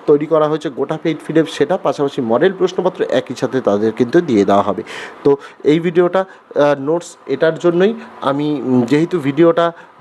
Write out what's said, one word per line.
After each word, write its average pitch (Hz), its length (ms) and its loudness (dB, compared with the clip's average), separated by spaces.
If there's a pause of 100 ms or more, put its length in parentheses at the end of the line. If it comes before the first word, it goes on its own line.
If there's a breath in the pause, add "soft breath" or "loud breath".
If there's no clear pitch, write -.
তৈরি 151 200 4
করা 151 220 2
হয়েছে 156 220 -4
গোটা 139 320 -6
পেইড 160 140 -2 (100)
পিডিএফ 156 240 0
সেটা, 147 260 0
পাশাপাশি 147 440 -2
মডেল 131 320 2
প্রশ্নপত্র 180 580 -2
একই 127 240 -2
সাথে 127 260 -4
তাদের 107 320 0
কিন্তু 120 280 0
দিয়ে 120 240 2
দেওয়া 101 180 2
হবে। 101 200 -4 (420 loud breath)
তো 139 120 4 (280 loud breath)
এই 156 160 4
ভিডিওটা, 175 400 0
আহ, - 600 -2
নোটস 160 360 -4 (100)
এটার 156 320 0
জন্যই 175 360 2 (260 loud breath)
আমি, 143 420 -2
উম, 127 200 2
যেহেতু 156 380 0
ভিডিওটা 165 520 2 (280 loud breath)